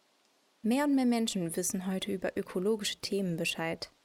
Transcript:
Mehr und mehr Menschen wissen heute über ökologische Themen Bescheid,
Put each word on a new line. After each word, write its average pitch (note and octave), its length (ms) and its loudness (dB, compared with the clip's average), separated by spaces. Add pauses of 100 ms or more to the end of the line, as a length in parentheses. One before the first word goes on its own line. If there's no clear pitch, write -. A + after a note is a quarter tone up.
(600)
Mehr B3+ 240 2
und C#4+ 100 4
mehr C4 100 4
Menschen A3+ 520 2
wissen F#3 280 -2
heute F#3+ 280 -2
über F#3 240 -2
ökologische G3+ 640 -2
Themen F#3+ 340 0
Bescheid, E3 560 -4 (140)